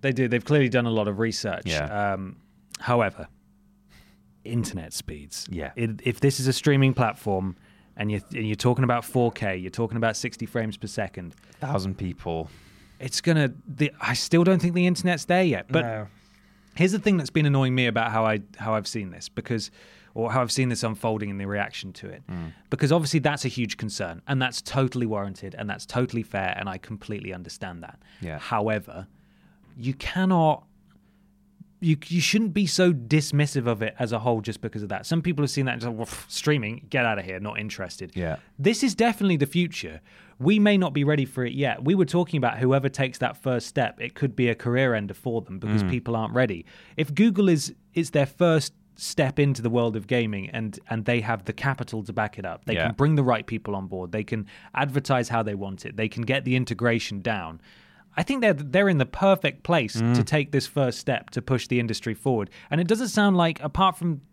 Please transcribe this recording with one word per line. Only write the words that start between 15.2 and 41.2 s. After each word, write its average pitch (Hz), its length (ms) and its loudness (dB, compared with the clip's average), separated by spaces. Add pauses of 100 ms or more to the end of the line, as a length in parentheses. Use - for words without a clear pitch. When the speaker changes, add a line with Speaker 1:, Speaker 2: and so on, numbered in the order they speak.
Speaker 1:
there 180 180 4
yet. 120 280 2
But 156 120 2
Speaker 2:
No. 110 240 -6 (680)
Speaker 1:
here's 180 180 2
the 214 60 0
thing 202 180 4
that's 147 140 -2
been 156 160 4
annoying 135 280 4
me 127 120 4
about 113 240 2
how 110 160 2
I, 107 140 2 (180)
how 110 160 -2
I've 104 120 -2
seen 101 240 -8
this, - 180 -16
because, 113 420 -6 (440)
or 113 180 -2
how 127 100 2
I've 117 100 -2
seen 131 160 2
this 113 140 -2
unfolding 107 480 -2
in 98 80 -8
the 98 80 -6
reaction 101 480 -6
to 95 160 -16
it, 92 200 -18
Speaker 2:
Mm. 85 220 -10 (160)
Speaker 1:
because 143 240 2
obviously 160 280 2
that's 147 260 0
a - 20 0
huge 117 300 -4
concern, 92 480 -8
and 135 160 0
that's 127 180 -4
totally 127 460 0
warranted, 101 520 -6
and 107 100 -8
that's 101 180 -10
totally 123 360 -2
fair, 95 360 -4
and 101 100 -6
I 95 80 -6
completely 101 560 -10
understand 90 520 -12
that. - 160 -20 (200)
Speaker 2:
Yeah. 80 180 -8
Speaker 1:
However, 104 680 -2 (720)
you 127 160 -4
cannot, 175 680 2 (1160)
you, 160 160 4 (120)
you 170 120 0
shouldn't 214 320 2
be 202 140 2
so 180 260 4
dismissive 143 760 2
of 113 140 0
it 110 180 -4
as 120 140 -2
a 117 60 -2
whole 113 240 0
just 107 180 -6
because 107 220 -6
of 98 80 -8
that. 98 160 -6
Some 165 160 0
people 151 200 0
have 139 80 0
seen 139 140 0
that 127 80 0
and 117 80 -4
just, 117 140 -4
"Well, 110 120 -6
pff, - 240 -14
streaming, 123 600 -2
get 127 160 2
out 107 120 0
of 90 60 -6
here, 92 160 -8
not 104 180 -6
interested." 95 560 -10
Speaker 2:
Yeah. 82 220 -2 (220)
Speaker 1:
This 208 240 2
is 247 120 2
definitely 202 440 2
the 143 80 4
future. 143 560 -4 (360)
We 185 200 4
may 208 180 6
not 175 180 2
be 143 100 2
ready 143 220 4